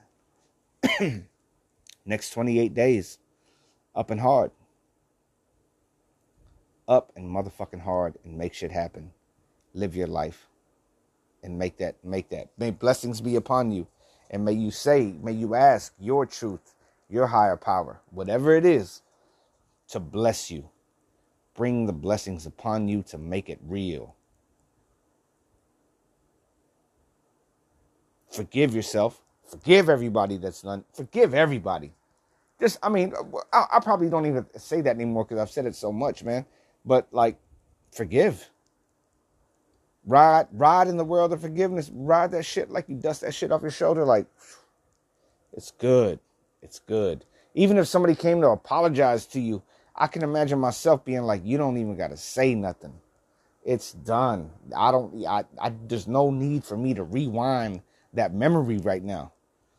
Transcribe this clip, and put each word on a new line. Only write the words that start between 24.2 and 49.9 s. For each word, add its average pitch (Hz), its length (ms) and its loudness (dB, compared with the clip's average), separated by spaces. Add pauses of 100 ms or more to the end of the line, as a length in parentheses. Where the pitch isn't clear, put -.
Forgive 127 440 0
yourself. 107 460 -2 (240)
Forgive 175 460 4
everybody 107 480 0
that's 90 240 -10
done. 98 220 -10 (100)
Forgive 151 400 0
everybody. 98 580 0 (640)
Just, 233 240 0
I 202 60 0
mean, 190 240 0 (400)
I, 233 200 6
I 233 80 6
probably 185 280 2
don't 160 160 0
even 131 220 -2 (100)
say 156 240 -4
that 127 160 2
anymore 117 300 -4
'cause 113 100 -8
I've 107 140 -2
said 131 160 -6
it 107 80 -6
so 107 180 -6
much, 127 320 -6
man. 123 220 -6 (400)
But, 127 240 2
like, 117 260 2 (560)
forgive. 117 560 0 (1600)
Ride, 156 460 8
ride 165 360 6
in 175 80 -2
the 165 80 0
world 170 300 2
of 160 80 -6
forgiveness. 170 500 -4
Ride 165 380 2
that 165 160 -6
shit - 240 -6
like 151 180 -8
you 135 80 -8
dust 151 240 -4
that - 140 -6
shit - 180 -4
off 156 80 2
your 151 100 -6
shoulder. 160 360 2
Like, 113 180 6 (1300)
it's - 200 -16
good. 120 480 2 (420)
It's - 160 -20
good. 101 480 -2 (260)
Even 202 240 4
if 175 100 4
somebody 175 280 4
came 170 260 0
to 147 80 6
apologize 135 800 2
to 135 140 -8
you, 110 220 -4 (340)